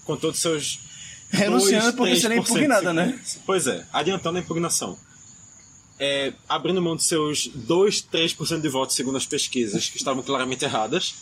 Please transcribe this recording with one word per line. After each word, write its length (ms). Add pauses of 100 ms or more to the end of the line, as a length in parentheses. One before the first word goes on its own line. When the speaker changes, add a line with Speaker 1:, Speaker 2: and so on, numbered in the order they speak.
Speaker 1:
com 120
todos 200
os 60
seus 380 (500)
Speaker 2:
Renunciando 600
Speaker 1:
dois, 300
três 0
por 240
cento 0
Speaker 2:
porque 100
seria 160
impugnada, 160
Speaker 1:
de 80
Speaker 2:
né? 80
Speaker 1:
seguidores. 400
Pois 220
é, 260
adiantando 460
a 20
impugnação. 580 (1000)
É, 340 (160)
abrindo 320
mão 160
de 80
seus 440
dois, 520
três 320
por 140
cento 160
de 80
votos, 260
segundo 220
as 80
pesquisas, 640
que 80
estavam 240
claramente 420
erradas 580